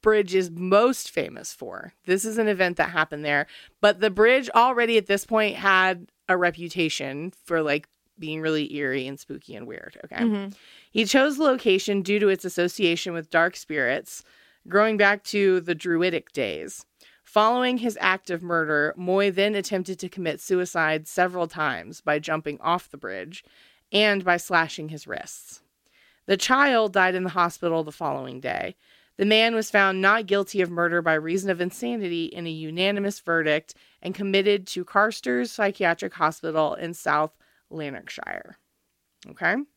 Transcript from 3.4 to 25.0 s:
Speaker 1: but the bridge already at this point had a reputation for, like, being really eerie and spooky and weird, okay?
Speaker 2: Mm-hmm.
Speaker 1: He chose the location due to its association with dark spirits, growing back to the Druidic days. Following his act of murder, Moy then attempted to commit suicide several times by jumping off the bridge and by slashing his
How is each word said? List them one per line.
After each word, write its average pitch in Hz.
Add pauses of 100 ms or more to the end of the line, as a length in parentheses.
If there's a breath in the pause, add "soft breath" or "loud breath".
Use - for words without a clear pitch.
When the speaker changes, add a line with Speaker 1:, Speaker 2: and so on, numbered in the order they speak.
Speaker 1:
but 208
the 208
bridge 233
already 233
at 202
this 202
point 214
had 185 (220)
a 185
reputation 165 (120)
for, 165
like, 151 (320)
being 156
really 156
eerie 135
and 139
spooky -
and 110
weird, -
okay? -
Speaker 2:
Mm-hmm. 202 (420 loud breath)
Speaker 1:
He 220
chose 269
the 302
location 208
due 202
to 208
its 190
association 175
with 165
dark 170
spirits, 139 (460 soft breath)
growing 208
back 202
to 190
the 170
Druidic 170
days. 90 (380 soft breath)
Following 247
his 220
act 190
of 170
murder, 156
Moy 190
then 202
attempted 190
to 185
commit 165
suicide 165
several 180
times 131
by 151
jumping 156
off 175
the -
bridge 95 (480 soft breath)
and 202
by 175
slashing 165
his 156